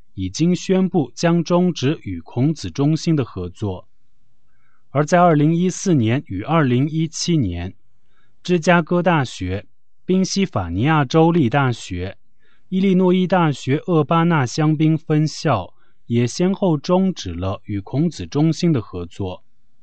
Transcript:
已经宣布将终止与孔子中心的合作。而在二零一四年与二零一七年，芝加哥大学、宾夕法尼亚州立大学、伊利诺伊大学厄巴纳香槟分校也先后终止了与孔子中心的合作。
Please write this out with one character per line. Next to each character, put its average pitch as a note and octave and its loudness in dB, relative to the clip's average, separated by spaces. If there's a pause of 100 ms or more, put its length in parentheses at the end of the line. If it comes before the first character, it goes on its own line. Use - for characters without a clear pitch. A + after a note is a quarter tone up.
(140)
已 F#2 -6
经 E3+ 0
宣 F#3 0
布 E3 -2
将 E3+ 0
终 F3+ 2
止 D3 -2
与 F#2 -8
孔 C#3+ -2
子 F#2+ -8
中 C#3+ 0
心 D#3+ 0
的 C#3+ 0
合 F2+ -8
作。 E2+ -8 (1040)
而 D3 0
在 F3 2
二 F3 6
零 D3 4
一 F3 2
四 F3 -2
年 A#2+ 2
与 G2 -8
二 D#3+ 2
零 B2+ 2
一 D#3+ -2
七 E3+ -2
年， F#2 -2 (680)
芝 F3 0
加 E3+ 4
哥 F3 0
大 E3+ 2
学、 F#2+ -8 (380)
宾 F#3 0
夕 F#3+ -2
法 G2 -4
尼 F2+ -2
亚 D3+ 4
州 D#3+ 4
立 E3+ 2
大 C#3 2
学、 F#2 -8 (500)
伊 F#3 -2
利 F#3+ 4
诺 F#3 4
伊 F#3 2
大 E3+ 2
学 B2+ -2 (100)
厄 E3 2
巴 E3 2
纳 E3 2
香 D#3 0
槟 D#3 2
分 D3+ 0
校 A#2 -2 (340)
也 A#2+ 2
先 F3 0
后 F3+ 0
终 F3+ 0
止 - -10
了 F#2 -6
与 G2+ -6
孔 C#3 -2
子 F#2 -10
中 D3+ 0
心 E3+ 0
的 B2 0
合 - -10
作。 F#2 -8 (380)